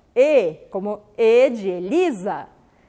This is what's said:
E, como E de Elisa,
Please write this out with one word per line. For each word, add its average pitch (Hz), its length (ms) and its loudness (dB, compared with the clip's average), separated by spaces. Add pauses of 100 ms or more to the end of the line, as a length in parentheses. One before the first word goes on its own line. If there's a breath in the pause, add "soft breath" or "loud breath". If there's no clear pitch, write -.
(160)
E, 247 380 2 (160)
como 208 320 -8 (160)
E 240 320 4
de 214 180 -6
Elisa, 185 800 -4 (400 soft breath)